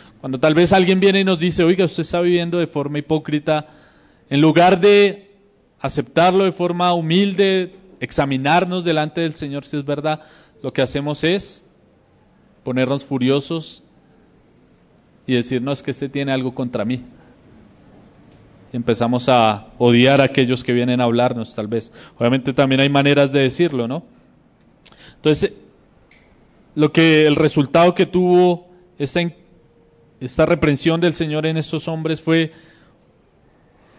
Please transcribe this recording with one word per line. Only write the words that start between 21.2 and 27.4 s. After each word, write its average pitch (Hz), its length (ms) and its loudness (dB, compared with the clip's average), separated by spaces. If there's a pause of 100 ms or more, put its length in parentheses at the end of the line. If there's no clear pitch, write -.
tal 107 120 -8
vez. 110 260 -6 (240)
Obviamente 127 340 -2
también 135 300 2
hay 139 80 2
maneras 143 420 2
de 139 80 2
decirlo, 135 480 -2
¿no? 143 160 -10 (1120)
Entonces, 151 380 -2 (1200)
lo 151 180 0
que, 160 340 4
el 147 120 2
resultado 160 580 2